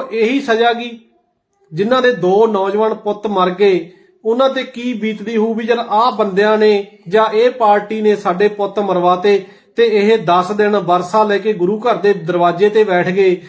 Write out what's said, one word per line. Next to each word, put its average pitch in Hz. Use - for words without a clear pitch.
ਇਹੀ 233
ਸਜ਼ਾ 233
ਗੀ? 233
ਜਿਨ੍ਹਾਂ 226
ਦੇ 247
ਦੋ 196
ਨੌਜਵਾਨ 208
ਪੁੱਤ 208
ਮਰ 185
ਗਏ, 180
ਉਹਨਾਂ 247
ਤੇ 262
ਕੀ 247
ਬੀਤਦੀ 214
ਹੋਊ 226
ਵੀ 226
ਯਾਰ 240
ਆਹ 233
ਬੰਦਿਆਂ 208
ਨੇ 208
ਜਾਂ 214
ਇਹ 233
ਪਾਰਟੀ 214
ਨੇ 208
ਸਾਡੇ 196
ਪੁੱਤ 202
ਮਰਵਾਤੇ 185
ਤੇ 233
ਇਹ 214
ਦਸ 180
ਦਿਨ 208
ਵਰਸਾ 180
ਲੈ 202
ਕੇ 208
ਗੁਰੂ 185
ਘਰ 226
ਦੇ 202
ਦਰਵਾਜ਼ੇ 175
ਤੇ 214
ਬੈਠ 180
ਗਏ 185